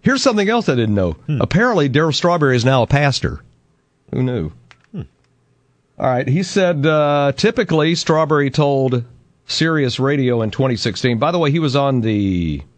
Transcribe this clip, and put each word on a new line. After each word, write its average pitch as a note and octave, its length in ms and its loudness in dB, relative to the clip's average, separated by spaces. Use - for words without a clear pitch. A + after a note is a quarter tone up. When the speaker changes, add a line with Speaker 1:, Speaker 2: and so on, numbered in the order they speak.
Speaker 1:
Here's C4 220 0
something G#3 260 2
else A3+ 200 -2
I D3 60 2
didn't A2+ 200 0
know. F#2 180 0
Speaker 2:
Hmm. C#3+ 280 -6
Speaker 1:
Apparently, G3 480 0
Darryl D3 260 0
Strawberry D#3 420 2
is A2+ 80 0
now C3 180 4
a A2 40 0
pastor. C#3 560 0
Who B2+ 100 -2
knew? A2 300 -4
Speaker 2:
Hmm. F3+ 100 -12
Speaker 1:
All - 80 -2
right. B2+ 200 0
He C#3+ 160 0
said, F3 440 0
uh, D3 500 2
typically, E3 580 0
Strawberry D#3 560 0
told C3 540 0
Sirius D#3 540 -2
Radio C3 420 0
in A2 80 -2
twenty C3 260 0
sixteen. A#2 420 -2
By D3 120 0
the F3 80 -2
way, D#3+ 120 2
he D3+ 80 0
was C#3+ 180 -2
on C#3 240 0
the F#2+ 640 0